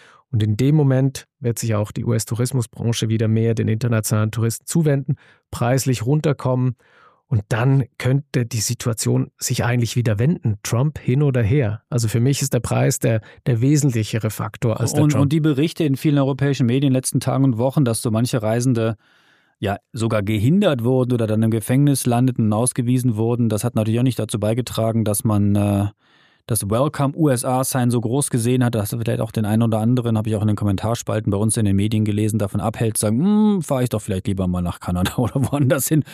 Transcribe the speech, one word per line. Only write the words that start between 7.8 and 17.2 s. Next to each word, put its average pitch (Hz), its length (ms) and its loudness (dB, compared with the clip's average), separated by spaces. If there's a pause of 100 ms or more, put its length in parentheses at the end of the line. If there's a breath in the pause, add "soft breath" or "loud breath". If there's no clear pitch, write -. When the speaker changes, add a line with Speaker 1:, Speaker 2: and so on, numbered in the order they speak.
Speaker 1:
könnte 131 480 0
die 113 140 -4
Situation 123 800 -4
sich - 240 -4
eigentlich 117 340 0
wieder 113 220 0
wenden, 120 440 0
Trump 135 360 -2
hin 131 240 0
oder 127 200 2
her. 110 480 0
Also 113 180 0
für 117 120 0
mich 139 200 2
ist 139 140 -4
der 120 60 2
Preis 127 400 0
der, 113 200 0 (240 loud breath)
der 120 160 0
wesentlichere 131 720 2
Faktor - 500 -2
als 143 140 0
der 147 80 2
Speaker 2:
Und, 151 80 4
Speaker 1:
Trump. 143 140 4
Speaker 2:
und 139 100 0
die 165 60 2
Berichte 156 440 0
in 135 120 2
vielen 143 200 2
europäischen 139 480 0
Medien 127 200 2
in 135 80 4
den - 20 2
letzten 127 260 0